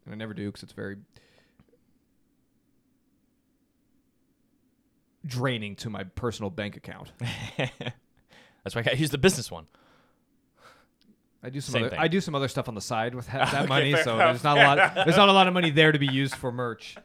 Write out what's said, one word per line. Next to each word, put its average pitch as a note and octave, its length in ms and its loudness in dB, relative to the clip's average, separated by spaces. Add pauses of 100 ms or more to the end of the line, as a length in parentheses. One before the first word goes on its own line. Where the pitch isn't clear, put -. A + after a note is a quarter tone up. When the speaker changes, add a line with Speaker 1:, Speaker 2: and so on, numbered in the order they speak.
Speaker 1:
And A2+ 100 -16
I - 20 -14
never A2 180 -12
do G2+ 180 -8
'cause - 100 -18
it's - 100 -20
very G2+ 240 -12 (4000)
draining B2 520 -4
to - 140 -10
my G2+ 140 -10
personal G#2 460 -6
bank G2+ 260 -8
account. - 380 -18
Speaker 2:
<laughs> G#2+ 440 -10
That's - 1160 -12
why A#2 60 -2
I - 20 -4
gotta B2+ 160 -2
use D3+ 120 -2
the C#3+ 80 -6
business F3 320 2
one. E2 160 -14 (1800)
Speaker 1:
I B2 60 -12
do C#3 100 -10
some C3+ 120 -10
Speaker 2:
Same A#2+ 100 0
Speaker 1:
other, B2 80 -2
Speaker 2:
thing. - 80 -8
Speaker 1:
I D#3+ 100 2
do F3+ 120 2
some E3+ 160 -8
other C#3 120 0
stuff B2+ 200 -6
on A#2 80 -10
the G2 40 -8
side A#2 340 -4
with B2 140 -12
ha-, C3+ 100 -8
Speaker 2:
<laughs> C3 120 0
Speaker 1:
that - 120 -2
Speaker 2:
Okay, C#3+ 40 0
Speaker 1:
money, C#3 260 2
Speaker 2:
fair D#3 120 4
Speaker 1:
so A#2 100 0
Speaker 2:
enough. D#3+ 180 6
Speaker 1:
there's A#2+ 120 -4
not D3 140 4
a A#3 40 8
lot, F3 320 6
Speaker 2:
<laughs> F#3 120 2
Speaker 1:
there's E3+ 100 4
not G3+ 120 8
a G3 40 6
lot F#3+ 160 6
of F3+ 60 -2
money F3 160 2
there D#3 220 6
to D3+ 60 2
be C#3+ 80 0
used C3+ 300 -2
for B2+ 160 -6
merch. A#2+ 520 -8